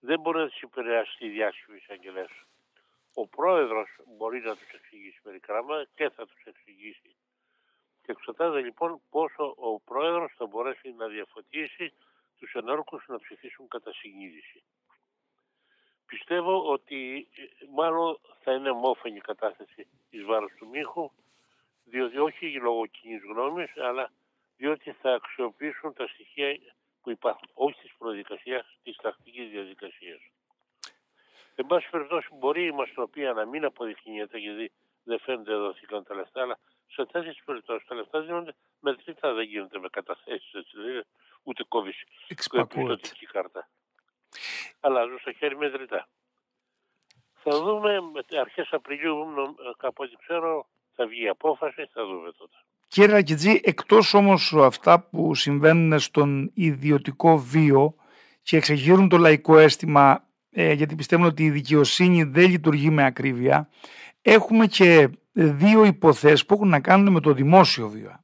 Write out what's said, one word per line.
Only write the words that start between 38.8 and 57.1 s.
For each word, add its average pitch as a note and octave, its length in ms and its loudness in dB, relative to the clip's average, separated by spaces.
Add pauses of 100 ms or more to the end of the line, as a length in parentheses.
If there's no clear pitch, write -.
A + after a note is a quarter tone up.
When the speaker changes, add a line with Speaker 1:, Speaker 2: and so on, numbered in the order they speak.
Speaker 1:
μετρητά, C#3+ 520 -8
δεν A2+ 120 -8
γίνεται G2+ 340 -14
με F#2 100 -16
καταθέσεις, - 680 -14
έτσι, G2 220 -20
δεν G#2+ 140 -14
είναι, B2 140 -12 (380)
ούτε B2 260 -14
κόβεις G2 340 -8 (260)
Speaker 2:
Εξυπακούεται. B2 680 -6
Speaker 1:
πιστωτική - 320 -18
κάρτα. F#2 420 -12 (1120)
Αλλάζουν B2+ 380 -2
στο B2+ 140 -14
χέρι C#3+ 240 -8
μετρητά. C3+ 520 -10 (1300)
Θα D3 200 -2
δούμε, G#3 380 -2
με D3+ 220 -14
τε-, D#3+ 160 -10
αρχές C#3+ 320 -8
Απριλίου, D3+ 540 -8
νο-, C#3+ 300 -10 (240)
από C3+ 260 -10
ό,τι A#2 120 -18
ξέρω, E3 500 -8 (280)
θα B2 120 -6
βγει A#2 180 -12
η G#2 40 -4
απόφαση, D3+ 640 -6
θα A2+ 140 -10
δούμε F2 260 -14
τότε. - 240 -20 (320)
Speaker 2:
Κύριε G#3 260 6
Ρακιτζή, E3 500 2
εκτός G#3 500 4
όμως G3 420 4
αυτά D#3 440 6
που E3 340 -4
συμβαίνουν D#3 640 2
στον C#3+ 560 -2
ιδιωτικό D3 840 0